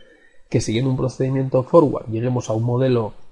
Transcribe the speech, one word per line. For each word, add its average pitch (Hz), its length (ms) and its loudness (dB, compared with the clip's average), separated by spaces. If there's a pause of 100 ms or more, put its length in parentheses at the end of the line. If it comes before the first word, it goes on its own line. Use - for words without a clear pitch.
(500)
que 117 120 2
siguiendo 117 280 0
un 127 80 0
procedimiento 131 640 0
forward 147 480 4
lleguemos 120 400 -2
a 110 40 0
un 110 100 0
modelo 120 500 0 (180)